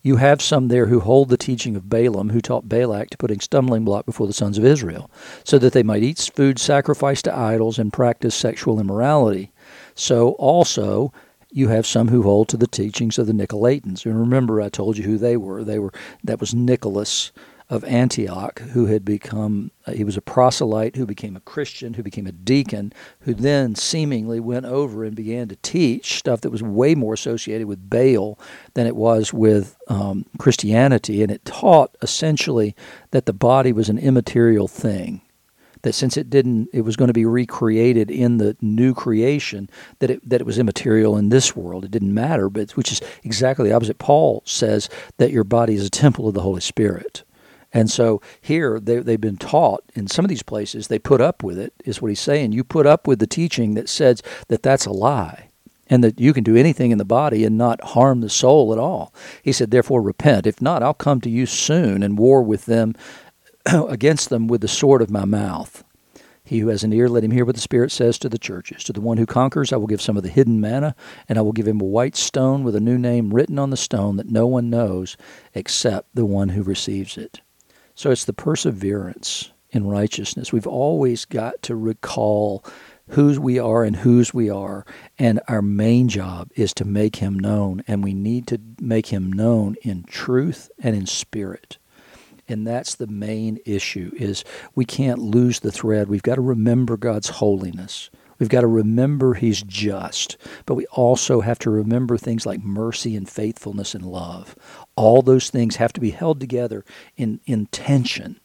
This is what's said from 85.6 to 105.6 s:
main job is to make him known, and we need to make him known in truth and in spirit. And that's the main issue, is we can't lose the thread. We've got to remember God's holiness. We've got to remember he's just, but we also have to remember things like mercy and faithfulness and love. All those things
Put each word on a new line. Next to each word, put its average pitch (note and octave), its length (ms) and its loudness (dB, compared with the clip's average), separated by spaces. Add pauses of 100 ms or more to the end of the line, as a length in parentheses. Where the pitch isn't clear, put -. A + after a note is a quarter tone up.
main A2 460 2
job F#2 480 -6
is G#2 200 -2
to F#2+ 100 -6
make G#2 320 0
him G2 200 -4
known, G2+ 520 -2
and G2+ 120 -2
we G2 120 -4
need A2+ 340 -4
to A2+ 140 -6 (180)
make A2+ 280 -2
him F#2+ 260 -4
known G#2+ 480 0
in F#2+ 220 -8
truth - 680 -4 (100)
and A2+ 140 0
in G2 120 -4
spirit. - 720 -10 (680)
And G#2+ 180 -6
that's A#2+ 300 -6
the A#2 120 -10
main G#2+ 580 -6
issue, G2 500 -6
is G2+ 300 -6 (300)
we B2+ 100 0
can't B2 340 -2
lose A#2+ 400 0
the A2 100 -6
thread. G#2+ 380 -2
We've G2+ 160 -4
got A#2+ 120 0
to C3 60 -2
remember A#2+ 540 0
God's G#2+ 320 -4
holiness. F#2+ 800 -4 (300)
We've A2+ 100 -2
got B2 120 4
to A#2+ 60 4
remember B2 640 2
he's G#2 280 0
just, G2 760 -8 (280)
but C3 100 -2
we B2+ 120 -6
also B2 540 2
have A2+ 180 -4
to A#2 100 -2
remember A#2 480 0
things A#2 280 -4
like G2 180 -8
mercy A2 520 -6
and F#2+ 140 -10
faithfulness G#2+ 640 -8
and F#2 120 -12
love. F2 500 -14 (400)
All A#2 260 8
those C3 280 4
things A#2 260 -2